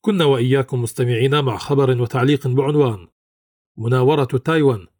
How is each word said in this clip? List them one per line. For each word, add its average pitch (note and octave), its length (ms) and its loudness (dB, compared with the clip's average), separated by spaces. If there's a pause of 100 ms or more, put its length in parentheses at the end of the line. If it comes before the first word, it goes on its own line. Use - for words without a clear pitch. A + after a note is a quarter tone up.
كنا F#3+ 200 0
وإياكم C3 560 0
مستمعين B2+ 600 0
مع A#2+ 140 -4
خبر C3 440 0
وتعليق C3+ 460 0
بعنوان: C3 600 0 (680)
مناورة B2+ 460 2
تايوان C3+ 640 0 (120)